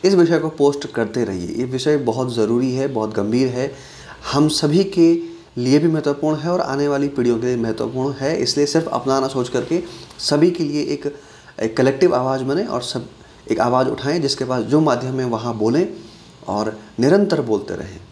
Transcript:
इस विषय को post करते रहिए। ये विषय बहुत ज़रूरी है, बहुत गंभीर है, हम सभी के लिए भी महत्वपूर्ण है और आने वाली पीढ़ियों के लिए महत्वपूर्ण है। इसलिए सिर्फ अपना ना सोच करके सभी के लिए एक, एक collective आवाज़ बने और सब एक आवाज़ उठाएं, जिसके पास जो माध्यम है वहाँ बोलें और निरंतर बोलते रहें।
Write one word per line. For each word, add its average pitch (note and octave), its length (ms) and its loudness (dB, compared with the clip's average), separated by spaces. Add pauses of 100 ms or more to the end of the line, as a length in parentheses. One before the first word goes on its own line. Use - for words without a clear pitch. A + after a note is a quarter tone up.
इस G3 80 6
विषय E3+ 260 6
को D#3+ 100 -2
post C#3+ 420 0
करते A#2+ 320 -2
रहिए। F#2+ 320 -4
ये A#2+ 80 -2
विषय C3 340 0
बहुत B2 380 -2
ज़रूरी A#2+ 380 2
है, C3+ 140 -2
बहुत G#2+ 280 -4
गंभीर A2+ 320 0
है, B2+ 260 -4 (600)
हम D3 140 4
सभी D#3 360 2
के E3+ 560 2 (180)
लिए B2 220 4
भी E3 80 2
महत्वपूर्ण D3+ 500 0
है D#3 140 -4
और F3+ 100 0
आने C#3 260 -2
वाली C#3+ 200 0
पीढ़ियों A#2+ 320 0
के B2 80 -2
लिए B2 80 0
महत्वपूर्ण A#2 580 -2
है। C3+ 280 -2
इसलिए D3 240 2
सिर्फ D#3+ 220 0
अपना C3+ 320 0
ना C3 80 -2
सोच C3 220 -2
करके D#3+ 340 -2 (360)
सभी D#3 320 4
के E3+ 120 -4
लिए D3 200 -2
एक, C#3+ 340 -6 (440)
एक A2+ 160 -2
collective C3+ 380 4
आवाज़ C3 280 -2
बने C#3+ 200 -2
और B2 180 -4
सब - 280 -8 (420)
एक - 80 0
आवाज़ B2+ 280 4
उठाएं, D3+ 340 -2
जिसके C3+ 240 -2
पास B2 180 -2
जो C3 160 4
माध्यम C3 400 0
है B2+ 60 0
वहाँ A#2 320 -4
बोलें A#2 360 0 (540)
और G#2+ 320 -4 (200)
निरंतर E3+ 420 4
बोलते G#2+ 340 -2
रहें। F#2 240 -12 (120)